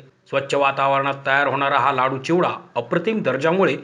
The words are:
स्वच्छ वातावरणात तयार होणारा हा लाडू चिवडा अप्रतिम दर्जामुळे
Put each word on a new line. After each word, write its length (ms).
स्वच्छ 260
वातावरणात 600
तयार 200
होणारा 320
हा 140
लाडू 260
चिवडा 320
अप्रतिम 460
दर्जामुळे 600